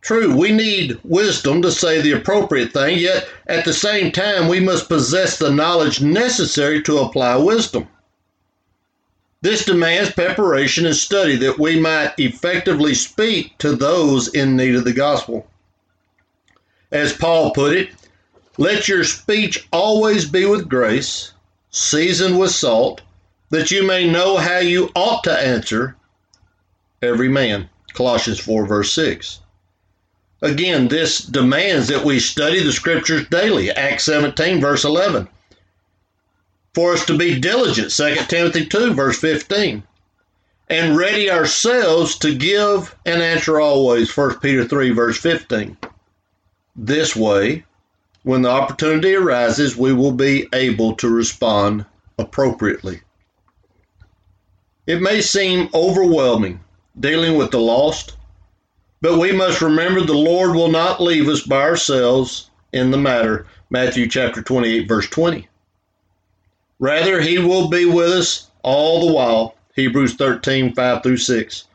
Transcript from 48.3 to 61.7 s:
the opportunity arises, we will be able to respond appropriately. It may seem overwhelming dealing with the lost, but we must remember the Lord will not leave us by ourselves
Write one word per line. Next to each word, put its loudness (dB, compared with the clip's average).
the 2
opportunity 0
arises, 0
we 2
will 2
be 0
able 0
to -2
respond 0
appropriately. -4
It -2
may 0
seem 0
overwhelming 2
dealing 0
with 0
the 0
lost, 0
but 2
we 2
must 0
remember 2
the 0
Lord 2
will 2
not 0
leave 2
us -2
by 0
ourselves 0